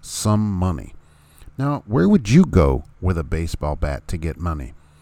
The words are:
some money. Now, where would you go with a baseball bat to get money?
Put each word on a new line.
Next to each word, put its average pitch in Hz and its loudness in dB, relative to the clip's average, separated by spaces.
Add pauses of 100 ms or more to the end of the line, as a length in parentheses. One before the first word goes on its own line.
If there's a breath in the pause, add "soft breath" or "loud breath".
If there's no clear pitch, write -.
some 107 -2
money. 185 -4 (640 soft breath)
Now, 139 -4
where 139 2
would 147 2
you 160 8
go 73 4 (140)
with 90 -2
a 78 -4
baseball 76 -4
bat 76 -6
to 92 -4
get 80 -6
money? 76 -6 (300 soft breath)